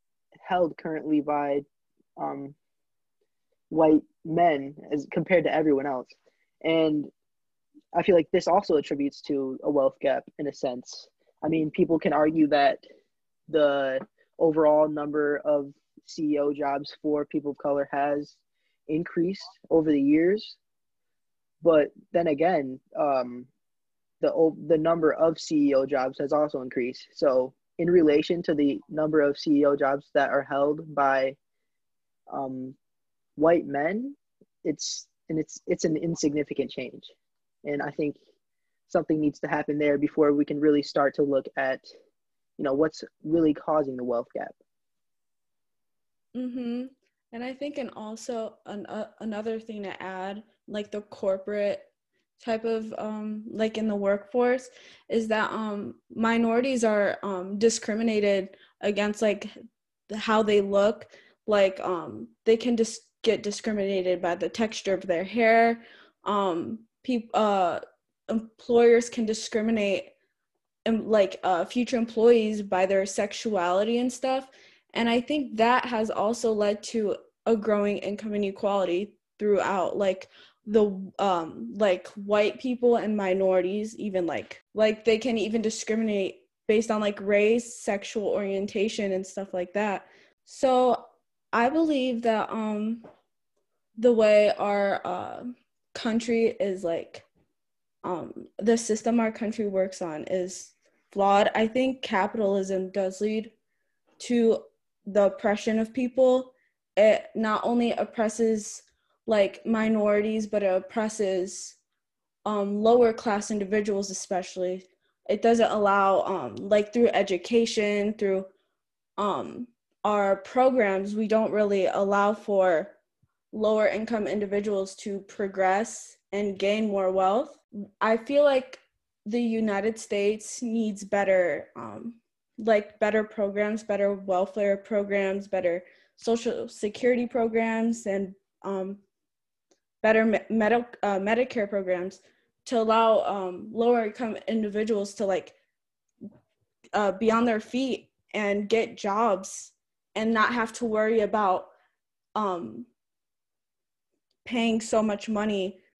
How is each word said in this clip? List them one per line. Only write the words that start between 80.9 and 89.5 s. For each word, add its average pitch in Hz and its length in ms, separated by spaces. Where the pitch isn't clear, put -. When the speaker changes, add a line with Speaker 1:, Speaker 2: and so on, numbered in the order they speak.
Speaker 2:
um, 190 560
like, 196 340
white 208 500
people 240 380
and 208 200
minorities, 190 800
even, 185 300
like, 131 360
like, 214 300
they 220 140
can 233 200
even 214 240
discriminate 214 800
based 220 240
on, 214 100
like, 208 200
race, 208 600
sexual 202 480
orientation, 202 840
and 190 140
stuff - 280